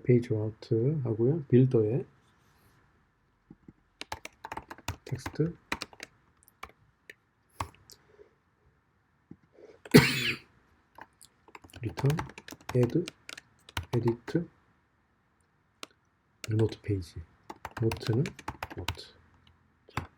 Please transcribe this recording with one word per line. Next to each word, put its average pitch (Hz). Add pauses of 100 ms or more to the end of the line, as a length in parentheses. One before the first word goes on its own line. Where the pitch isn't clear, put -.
페이지 120
라우트 113
하고요. 120
빌더에 127 (3000)
텍스트, - (4000)
<coughs> -
리턴, 117 (680)
add, 123 (920)
edit, 120 (2000)
노트 110
페이지. 95 (600)
노트는 113 (520)
노트. - (840)
자, -